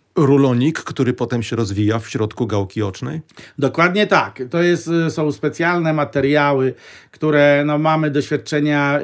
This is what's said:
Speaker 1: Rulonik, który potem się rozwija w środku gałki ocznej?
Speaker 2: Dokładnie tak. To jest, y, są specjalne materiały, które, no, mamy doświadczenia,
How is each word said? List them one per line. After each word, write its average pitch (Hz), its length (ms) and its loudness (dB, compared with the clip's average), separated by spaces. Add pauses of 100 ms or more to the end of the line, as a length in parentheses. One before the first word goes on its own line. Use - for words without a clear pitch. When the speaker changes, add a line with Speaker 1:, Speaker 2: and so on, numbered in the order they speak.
(160)
Speaker 1:
Rulonik, 139 640 2
który - 340 -2
potem 120 300 -4
się 113 140 -6
rozwija 104 420 0
w 110 100 -10
środku 107 380 -4
gałki 104 360 -4
ocznej? 123 380 -8 (380)
Speaker 2:
Dokładnie 170 480 2
tak. 151 440 -2
To 170 120 0
jest, 175 260 0
y, 165 220 0
są 156 220 -2
specjalne 165 600 -2
materiały, 143 800 0 (360)
które, 147 560 2
no, 151 120 0
mamy 156 320 0
doświadczenia, 147 920 -2